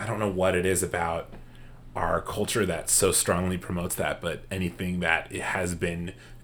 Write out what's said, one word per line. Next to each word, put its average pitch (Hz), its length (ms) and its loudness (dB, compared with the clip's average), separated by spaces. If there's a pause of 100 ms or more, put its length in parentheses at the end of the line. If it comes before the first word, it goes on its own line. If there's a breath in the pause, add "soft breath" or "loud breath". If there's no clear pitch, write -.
I 104 60 -6
don't 107 140 -2
know 104 100 2
what 92 260 4
it 90 100 4
is 90 160 4
about 85 480 -2 (640 loud breath)
our 85 260 2
culture 104 440 0
that 85 240 -2
so 92 220 6
strongly 90 460 2
promotes 87 380 -4
that, 76 260 -2
but 80 280 -4
anything 90 520 -2
that 82 300 2
it 92 100 -6
has 90 340 -2
been 85 380 -4 (300 loud breath)